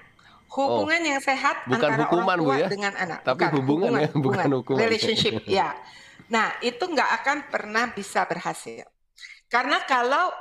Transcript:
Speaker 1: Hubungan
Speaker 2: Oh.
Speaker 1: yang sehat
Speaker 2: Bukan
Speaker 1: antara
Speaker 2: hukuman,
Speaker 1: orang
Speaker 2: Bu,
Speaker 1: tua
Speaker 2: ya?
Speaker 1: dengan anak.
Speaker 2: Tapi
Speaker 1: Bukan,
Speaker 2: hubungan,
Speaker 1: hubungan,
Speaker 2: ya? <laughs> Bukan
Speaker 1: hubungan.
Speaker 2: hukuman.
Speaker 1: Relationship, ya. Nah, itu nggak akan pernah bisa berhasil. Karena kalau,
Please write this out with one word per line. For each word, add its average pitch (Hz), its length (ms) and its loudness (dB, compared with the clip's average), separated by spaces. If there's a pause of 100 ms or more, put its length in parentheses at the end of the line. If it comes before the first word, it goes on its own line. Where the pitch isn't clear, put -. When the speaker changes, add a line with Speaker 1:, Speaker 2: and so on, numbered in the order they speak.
(480)
Speaker 1:
Hubungan 277 480 2
Speaker 2:
Oh. 339 100 0
Speaker 1:
yang 277 140 0
sehat 277 480 0
Speaker 2:
Bukan 170 80 2
Speaker 1:
antara 147 320 2
Speaker 2:
hukuman, 180 240 2
Speaker 1:
orang 180 80 2
Speaker 2:
Bu, 160 80 2
Speaker 1:
tua 170 80 2
Speaker 2:
ya? 165 140 2
Speaker 1:
dengan 202 260 -4
anak. 175 240 -6
Speaker 2:
Tapi 127 160 0
Speaker 1:
Bukan, 170 160 2
Speaker 2:
hubungan, 147 400 2
Speaker 1:
hubungan, 143 80 2
Speaker 2:
ya? 151 80 2
<laughs> - 0 -
Bukan - 80 -4
Speaker 1:
hubungan. 143 400 2
Speaker 2:
hukuman. 131 240 0
Speaker 1:
Relationship, 226 540 0 (100)
ya. 190 240 0 (580)
Nah, 214 220 0 (100)
itu 240 220 -4
nggak 320 300 0 (100)
akan 277 160 0 (160)
pernah 220 400 -2
bisa 196 320 -2
berhasil. 160 640 -6 (600)
Karena 262 380 2
kalau, 269 420 2 (140)